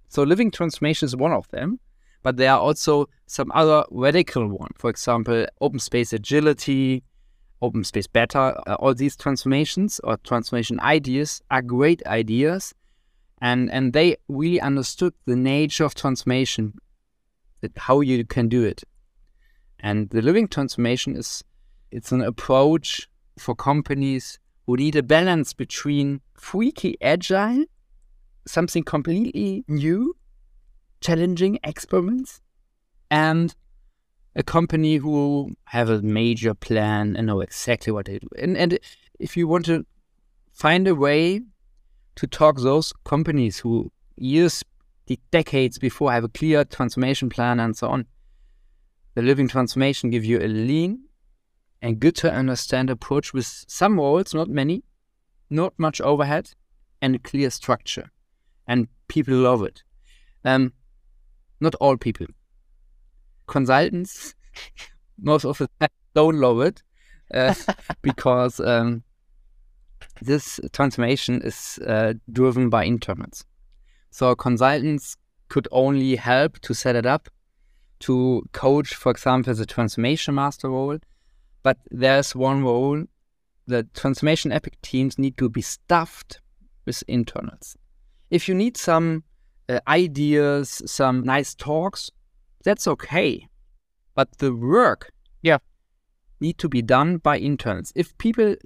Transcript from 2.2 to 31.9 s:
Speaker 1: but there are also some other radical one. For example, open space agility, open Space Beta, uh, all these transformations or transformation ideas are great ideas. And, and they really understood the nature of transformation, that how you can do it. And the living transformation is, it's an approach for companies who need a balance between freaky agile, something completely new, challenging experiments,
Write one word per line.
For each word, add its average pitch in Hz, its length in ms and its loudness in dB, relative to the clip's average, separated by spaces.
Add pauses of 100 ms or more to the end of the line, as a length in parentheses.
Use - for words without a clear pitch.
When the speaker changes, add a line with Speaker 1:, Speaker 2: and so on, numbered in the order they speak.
Speaker 1:
but 127 140 -2
there 131 140 6
are 135 80 6
also 147 480 2 (200)
some - 280 -8
other 156 340 4
radical 131 580 0
one. 95 300 -8
For 120 120 -2
example, 117 560 0 (160)
open 139 180 -2
space 120 340 -2
agility, 135 920 0 (580)
open 117 220 -2
Space - 240 -6
Beta, 117 320 0 (280)
uh, 101 80 -4
all 135 180 2
these 135 220 -2
transformations 143 880 -2
or 113 140 -2
transformation 117 640 -4
ideas 143 680 0
are 131 120 2
great 131 440 2
ideas. 117 680 -2 (680)
And, 123 300 0
and 131 220 0
they 160 240 4 (100)
really 156 340 -2
understood 139 520 -2 (120)
the 123 100 0
nature 143 480 0
of 143 120 -2
transformation, 127 800 -2 (880)
that - 160 -12
how 139 240 4
you 127 240 2
can 117 220 0
do 120 160 2
it. - 200 -4 (960)
And 104 300 -2
the 113 120 0
living 190 260 2
transformation 127 680 -2
is, - 280 -10 (480)
it's 113 200 -10
an 127 100 2
approach 135 840 0 (300)
for - 180 -6
companies 139 840 -2 (260)
who 123 120 0
need 147 180 0
a 147 80 2
balance 160 500 2
between 143 680 -2 (120)
freaky - 680 -4
agile, 196 640 2 (800)
something 165 360 -2
completely 190 840 -2
new, 170 480 -2 (840)
challenging 175 640 0
experiments, 190 800 -4 (680)